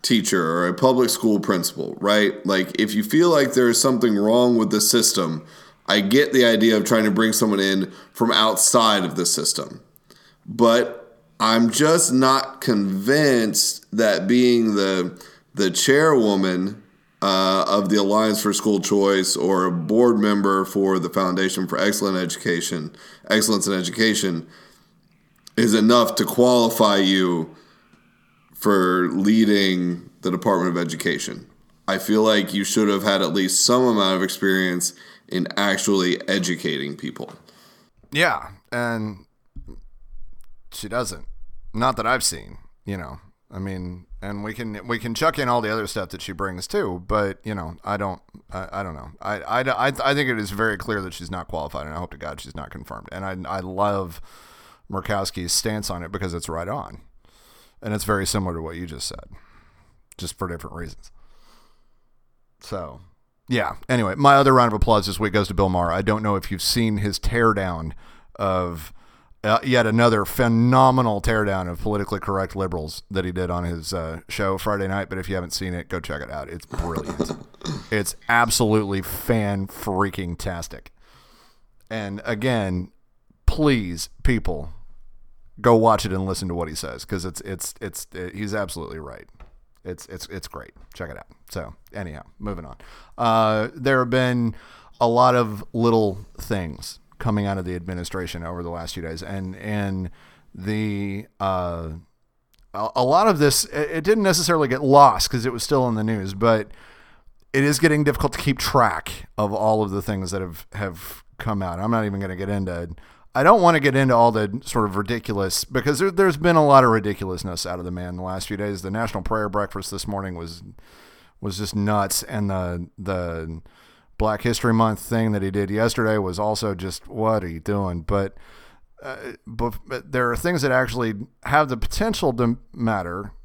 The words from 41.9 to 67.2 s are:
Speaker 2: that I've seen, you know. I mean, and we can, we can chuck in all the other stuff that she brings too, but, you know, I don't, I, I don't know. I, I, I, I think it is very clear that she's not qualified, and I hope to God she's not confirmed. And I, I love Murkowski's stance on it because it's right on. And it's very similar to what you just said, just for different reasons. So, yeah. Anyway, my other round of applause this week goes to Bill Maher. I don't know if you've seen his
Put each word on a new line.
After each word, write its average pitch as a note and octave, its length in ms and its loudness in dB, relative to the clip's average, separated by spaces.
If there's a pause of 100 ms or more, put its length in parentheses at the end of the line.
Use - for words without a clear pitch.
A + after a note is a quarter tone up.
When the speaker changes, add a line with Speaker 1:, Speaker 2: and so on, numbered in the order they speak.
Speaker 2:
that A2 100 -4
I've B2 180 0
seen, A1 340 -6 (260)
you G2 120 -6
know. D2+ 240 -12 (300)
I F#2 80 -12
mean, F#2 480 -8 (140)
and G2+ 220 -8
we G#2+ 120 -8
can, G#2+ 340 -10
we A#2+ 100 -2
can A2+ 160 -6
chuck D#3 240 0
in C3+ 100 -2
all A#2+ 120 2
the G#2+ 120 -2
other A2 140 -2
stuff F#2+ 220 -6
that F#2+ 120 -12
she - 120 -10
brings F2+ 340 -6
too, F#2+ 400 -4
but, G2+ 380 0
you G#2+ 100 -6
know, E2 300 -8
I G2+ 120 -4
don't, F#2+ 240 -6 (300)
I, F#2 220 -10
I G2 100 -6
don't F2+ 120 -8
know. C#2 160 -14 (100)
I, G2+ 200 -6
I, F2+ 200 -2
I, C3 320 0 (120)
I C#3 100 2
think C#3+ 140 0
it A#2+ 100 -2
is G#2 120 -4
very G#2 260 0
clear G#2+ 260 -4
that F2+ 120 -10
she's E2+ 160 -14
not F2+ 160 -8
qualified, D#2 400 -8
and D#2 80 -10
I D#2+ 40 -8
hope F2 120 -8
to D2+ 60 -18
God D2 240 -12
she's C2+ 160 -18
not D2 140 -12
confirmed. - 420 -16
And F#2+ 120 -10
I, F#2+ 120 -8 (220)
I - 20 -4
love F#2 600 -4 (680)
Murkowski's F#2+ 640 -4
stance G#2+ 380 -4
on F2 120 -8
it E2 80 -12
because F#2+ 240 -6
it's E2+ 140 -8
right E2 200 -6
on. A#2 340 -10 (800)
And G#2+ 120 -4
it's G#2+ 100 -4
very G2 220 0
similar F#2 280 -2
to E2 80 -8
what D#2+ 140 -10
you F2 100 -10
just D2 200 -10
said, - 220 -12 (880)
just F2 200 -12
for F#2+ 120 -8
different E2+ 280 -12
reasons. - 360 -14 (1500)
So, D#2 420 -12 (460)
yeah. A2+ 280 -2 (120)
Anyway, A2+ 280 0
my C#3 180 6
other C3+ 200 6
round A#2+ 180 4
of G#2+ 40 -2
applause G#2 300 2
this G2 140 -6
week G#2 140 -2
goes G#2 140 2
to G2 60 -6
Bill F#2+ 140 2
Maher. F2 240 0
I F#2 100 0
don't G#2+ 200 0
know G#2 120 0
if F#2+ 160 -4
you've F#2+ 120 -6
seen A2+ 340 0
his G2+ 240 -4